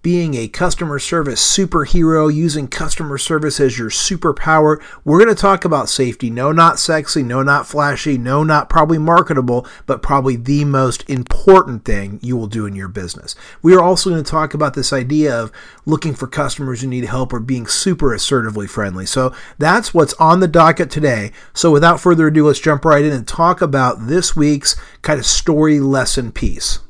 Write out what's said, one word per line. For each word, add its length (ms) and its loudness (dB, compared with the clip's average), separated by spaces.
being 340 -2
a 140 -6
customer 500 -4
service 420 -4
superhero, 920 2
using 320 -2
customer 500 -6
service 440 -2
as 180 0
your 100 -6
superpower. 960 0
We're 160 4
gonna 160 6
talk 280 0
about 240 0
safety. 400 -2
No, 220 -2
not 300 4
sexy. 420 -2
No, 200 -2
not 260 0
flashy. 500 -2
No, 240 -2
not 260 0
probably 300 2
marketable, 680 0
but 160 -4
probably 320 0
the 300 -2
most 440 -2
important 760 2
thing 360 -4
you 160 -6
will 120 -6
do 180 -6
in 80 -10
your 140 -10
business. 480 -12
We 140 8
are 80 8
also 260 2
gonna 160 -2
talk 300 -2
about 200 -2
this 180 -4
idea 460 0
of 140 -6
looking 300 -2
for 120 -10
customers 540 -6
who 80 -6
need 160 -6
help 280 -4
or 60 -4
being 280 -4
super 480 0
assertively 520 -4
friendly. 400 -6
So 260 -2
that's 360 0
what's 200 2
on 260 4
the 80 2
docket 420 4
today. 400 -2
So 180 2
without 300 4
further 260 4
ado, 200 4
let's 120 2
jump 260 0
right 200 4
in 80 0
and 160 -6
talk 320 0
about 480 -2
this 260 0
week's 400 0
kind 180 -2
of 60 -6
story 520 2
lesson 540 -2
piece. 580 -2